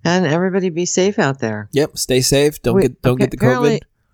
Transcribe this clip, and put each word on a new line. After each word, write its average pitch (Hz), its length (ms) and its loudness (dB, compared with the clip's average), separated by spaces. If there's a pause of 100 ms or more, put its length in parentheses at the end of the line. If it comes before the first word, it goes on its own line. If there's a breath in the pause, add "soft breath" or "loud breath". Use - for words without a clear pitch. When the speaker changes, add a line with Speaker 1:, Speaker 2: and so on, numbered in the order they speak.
Speaker 1:
And 175 220 2
everybody 180 440 0
be 170 160 -4
safe 196 320 -2
out 139 200 0
there. 107 340 -6
Speaker 2:
Yep, 143 260 -2
stay 127 220 -2
safe. 143 420 0
Don't 151 140 0
Speaker 1:
We, 196 60 4
Speaker 2:
get, - 200 -2
don't 113 120 2
Speaker 1:
okay, - 100 2
Speaker 2:
get - 60 -2
the - 80 -10
covid. - 20 -6
Speaker 1:
apparently, 240 400 2 (340)